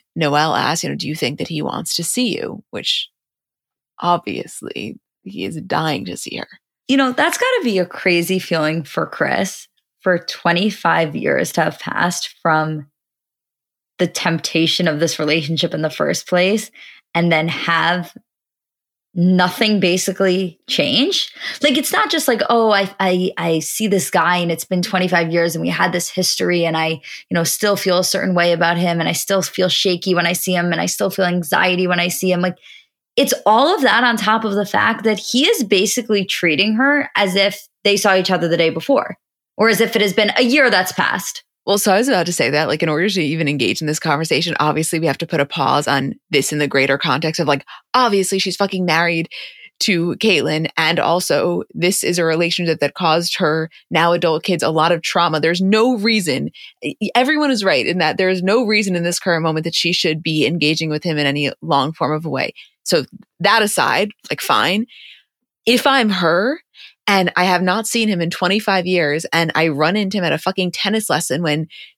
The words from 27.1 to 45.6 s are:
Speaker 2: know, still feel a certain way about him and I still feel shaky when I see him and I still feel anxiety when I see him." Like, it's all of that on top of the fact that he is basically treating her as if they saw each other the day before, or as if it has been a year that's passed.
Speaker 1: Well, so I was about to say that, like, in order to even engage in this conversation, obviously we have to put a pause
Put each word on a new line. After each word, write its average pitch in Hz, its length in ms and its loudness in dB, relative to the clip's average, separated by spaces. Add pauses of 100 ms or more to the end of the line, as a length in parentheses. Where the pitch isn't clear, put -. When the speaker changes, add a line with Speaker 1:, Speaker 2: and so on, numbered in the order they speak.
Speaker 2:
know, 175 100 2
still 202 320 0
feel 185 240 0
a 185 60 2
certain 185 300 0
way 175 180 4
about 170 240 2
him 170 240 0
and 165 80 0
I 170 40 0
still 190 300 0
feel 180 280 0
shaky 180 440 0
when 170 120 2
I 175 80 0
see 180 200 -2
him 175 160 0
and 165 100 -2
I - 60 0
still 196 240 -2
feel 190 140 0
anxiety 180 640 0
when 175 100 0
I 175 100 0
see 180 220 -2
him." 175 120 2
Like, 180 160 -2 (580)
it's 277 160 4 (140)
all 262 280 6
of 359 60 -2
that 240 240 4
on 233 140 2
top 220 260 2
of 208 80 -2
the 202 140 0
fact 214 380 0
that 214 140 2
he 262 280 0
is 381 180 2
basically 202 600 0
treating 190 480 0
her 277 420 2
as 190 180 2
if 196 320 0 (160)
they 202 140 4
saw 202 180 4
each 185 160 2
other 170 160 0
the 165 120 2
day 165 100 4
before, 185 480 0 (400)
or 220 140 2
as 208 100 2
if 226 160 2
it 202 60 2
has 202 100 0
been 208 240 2
a 254 60 4
year 262 260 4
that's 185 240 2
passed. - 500 -4 (220)
Speaker 1:
Well, 202 140 2
so 202 140 2
I 190 60 6
was 254 100 2
about 180 180 2
to 175 60 -2
say 127 180 0
that, 147 180 0
like, 151 160 -2
in 160 40 2
order 160 200 0
to 190 140 0
even 156 260 -2
engage 120 320 -2
in 156 80 -4
this 151 100 -2
conversation, 160 640 0
obviously 156 400 0
we 165 60 0
have 139 120 0
to 165 80 -8
put 160 140 -2
a 143 60 0
pause 139 420 0